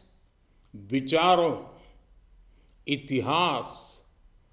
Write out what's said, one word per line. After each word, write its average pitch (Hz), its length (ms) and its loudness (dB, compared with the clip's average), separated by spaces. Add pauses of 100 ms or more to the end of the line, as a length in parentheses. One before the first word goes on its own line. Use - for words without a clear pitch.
(760)
विचारों, 151 1000 2 (1120)
इतिहास 135 1080 -2 (540)